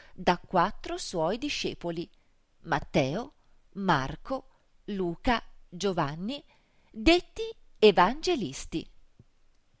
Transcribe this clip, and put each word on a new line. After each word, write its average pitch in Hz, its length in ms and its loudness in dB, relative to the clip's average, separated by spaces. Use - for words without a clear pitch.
da 175 240 2
quattro 202 580 0
suoi 180 400 -2
discepoli, 175 720 -6
Matteo, 160 720 -2
Marco, 190 720 -2
Luca, 196 580 -2
Giovanni, 180 760 -4
detti 330 520 2
evangelisti. 202 1120 2